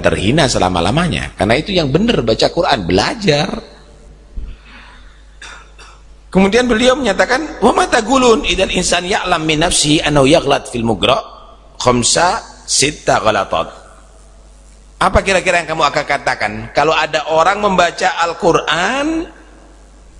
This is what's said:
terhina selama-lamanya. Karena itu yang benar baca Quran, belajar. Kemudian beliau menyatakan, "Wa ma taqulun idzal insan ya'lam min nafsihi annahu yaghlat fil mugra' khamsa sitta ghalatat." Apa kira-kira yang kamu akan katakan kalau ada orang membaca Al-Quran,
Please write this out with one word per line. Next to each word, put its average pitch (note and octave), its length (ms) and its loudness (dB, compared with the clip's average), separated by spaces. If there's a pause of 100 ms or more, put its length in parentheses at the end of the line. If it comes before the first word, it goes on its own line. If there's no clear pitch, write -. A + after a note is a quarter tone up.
terhina F2 480 2
selama-lamanya. F#2+ 880 -2
Karena G#2 200 0
itu D#3+ 140 -6
yang D#3+ 220 0
benar F3 320 2
baca D3 240 2
Quran, C#3+ 400 -2
belajar. F#3+ 580 0 (2750)
Kemudian G3 400 4
beliau B3 280 2
menyatakan, A#3+ 640 -2
"Wa - 120 4
ma F#4 160 0
taqulun B3 560 2
idzal F3+ 280 0
insan F3+ 360 -2
ya'lam F3+ 360 -2
min D#3 160 -2
nafsihi E3 440 0
annahu D3 240 4
yaghlat C#3 400 2
fil A#2 160 -4
mugra' A2+ 360 0 (600)
khamsa D#3 600 0 (260)
sitta C#3 480 0
ghalatat." F#2+ 500 -2 (1300)
Apa F#3+ 240 2
kira-kira F3 400 0
yang D#3 100 -6
kamu D#3+ 160 -2
akan C#3+ 160 -4
katakan B2+ 460 -2 (240)
kalau D3+ 180 2
ada D#3 400 -2
orang F#3 300 2
membaca F3 560 0
Al-Quran, F3+ 1040 0 (960)